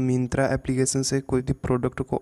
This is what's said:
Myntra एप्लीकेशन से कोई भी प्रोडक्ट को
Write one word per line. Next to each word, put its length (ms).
Myntra 520
एप्लीकेशन 500
से 200
कोई 200
भी 100
प्रोडक्ट 500
को 200